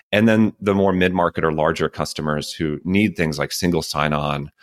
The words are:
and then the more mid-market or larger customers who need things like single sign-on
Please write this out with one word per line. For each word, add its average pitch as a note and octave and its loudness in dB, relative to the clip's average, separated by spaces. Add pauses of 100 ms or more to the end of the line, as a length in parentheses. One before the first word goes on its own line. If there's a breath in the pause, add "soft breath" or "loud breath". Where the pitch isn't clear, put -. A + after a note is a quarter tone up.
(120)
and G#2+ 4
then A2 4
the G2+ 0
more G2 2
mid-market F2+ 0
or D#2+ 2
larger D#2 0
customers D2+ -4
who D2+ -4
need F#2+ 2
things D#2 -2
like C#2+ -4
single E2+ 0
sign-on D2 -2 (140 soft breath)